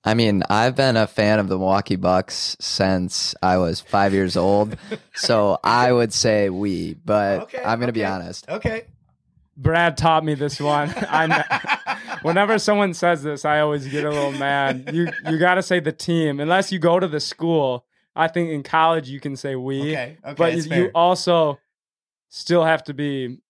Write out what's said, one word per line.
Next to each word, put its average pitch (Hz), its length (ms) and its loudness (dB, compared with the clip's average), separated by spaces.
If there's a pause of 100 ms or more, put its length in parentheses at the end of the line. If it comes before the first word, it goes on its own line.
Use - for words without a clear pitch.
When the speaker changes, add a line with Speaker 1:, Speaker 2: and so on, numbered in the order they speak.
Speaker 1:
I 110 100 2
mean, 104 340 2
I've 117 280 2
been 131 200 2
a 110 120 2
fan 107 320 2
of 98 80 -2
the 95 100 0
Milwaukee 95 380 0
Bucks 92 640 0
since - 840 -2
I 92 140 4
was 85 240 0
five 98 320 0
years 95 240 0
old, 101 400 2 (200)
Speaker 2:
<laughs> - 200 -20
Speaker 1:
so 104 480 0
I 123 260 4
would 120 220 2
say 107 360 2
we, 90 460 -4
but 101 480 0
Speaker 2:
Okay, - 220 -10
Speaker 1:
I'm 117 160 -2
gonna 123 120 -2
be 110 120 -2
Speaker 2:
okay, 95 80 -2
Speaker 1:
honest. 90 360 -10
Speaker 2:
okay. 220 360 -6 (680)
Speaker 3:
Brad 160 440 2
taught 160 260 4
me 151 100 0
this 143 260 -4
one. 147 280 2
<laughs> 208 220 -6
I 160 160 2
kn-, 233 920 -2
Speaker 2:
<laughs> - 40 -14
Speaker 3:
whenever 202 360 2
someone 202 360 2
says 170 280 0
this, 147 220 -8
I 151 160 2
always 147 260 0
get 147 180 -4
a 151 60 -2
little 143 220 -2
mad. 139 640 -2
You, 170 140 0 (200)
you 160 100 0
gotta 180 240 4
say 180 160 0
the 156 140 -2
team. 156 480 -2
Unless 180 320 0
you 190 60 -4
go 170 200 2
to 185 80 0
the 151 140 -4
school, 147 640 -2 (320)
I 160 120 2
think 165 220 -2
in 147 120 -6
college 160 480 0
you 139 100 -12
can 139 160 -8
say 139 180 -8
we, 135 380 -4
Speaker 2:
Okay, 127 320 -8
okay, 139 140 -12
Speaker 3:
but 165 160 2
Speaker 2:
that's 160 120 -4
Speaker 3:
you, 160 80 -4
you 175 100 4
Speaker 2:
fair. 190 100 -2
Speaker 3:
also 170 680 2 (680)
still 170 340 0
have 160 200 2
to 147 100 -10
be 135 420 -6 (140)